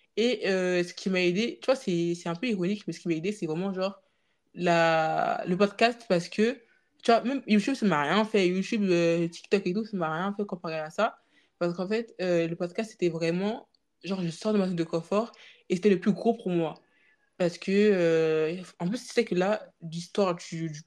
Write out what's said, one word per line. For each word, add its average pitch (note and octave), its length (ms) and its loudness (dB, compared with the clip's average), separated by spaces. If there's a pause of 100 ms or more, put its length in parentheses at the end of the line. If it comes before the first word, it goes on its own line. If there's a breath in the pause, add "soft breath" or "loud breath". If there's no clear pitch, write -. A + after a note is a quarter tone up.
(180 soft breath)
Et, A#3 320 0
euh, F3+ 340 2
ce F3 80 -8
qui - 160 -8
m'a F#3 140 2
aidé, F3+ 400 0
tu - 40 -16
vois, C4 100 4
c'est, E3+ 380 -2
c'est F3 140 -8
un E3+ 60 -4
peu F3+ 120 -6
ironique, G3+ 400 -2
mais E3+ 60 -6
ce - 80 -14
qui - 80 -6
m'a E3 60 0
aidé, E3 180 -4
c'est F3+ 140 -8
vraiment, F3 260 -4
genre, F#3 300 -4 (520)
la, E3 920 2
le F3+ 100 0
podcast A3+ 540 2
parce F3 180 0
que, A#3 320 0 (420)
tu - 80 4
vois, A3+ 120 6
même B3+ 240 -4
YouTube, G#3 280 2
ça G#3+ 120 -2
m'a D3+ 160 2
rien F3 240 2
fait. G3+ 220 2
YouTube, F#3+ 360 -2
euh, E3+ 440 2
TikTok G3+ 380 -2
et F3+ 60 0
tout, G#3+ 140 -4
ça G#3+ 100 -8
m'a D#3+ 160 -2
rien F#3+ 240 -4
fait G#3 80 -4
comparé F3 340 -8
à D#3 120 -8
ça. G#3+ 260 -2 (420)
Parce F3 160 -2
qu'en F#3 140 -4
fait, A3+ 320 -4
euh, F3 260 2
le E3 100 -6
podcast, F3+ 340 -6
c'était - 180 -2
vraiment, E3+ 600 -2 (360)
genre, F#3 180 -4
je E3+ 60 -2
sors G#3+ 240 -2
de G#3 60 4
ma F#3+ 80 2
zone F3+ 100 -2
de E3 80 0
confort G3 480 -2 (380 soft breath)
et F#3 60 2
c'était F#3+ 140 2
le F#3 100 6
plus G#3 120 4
gros A#3 220 0
pour F#3+ 160 -6
moi. E3 240 0 (640)
Parce F3 180 0
que, - 160 -6
euh, E3 840 4 (220)
en F3 100 -2
plus, A#3+ 100 -2
tu - 160 -16
sais A#3 100 2
que A3 100 -4
là, F#3 320 0 (140)
l'histoire F3 540 -2
du, E3 340 -8
du D3+ 180 -12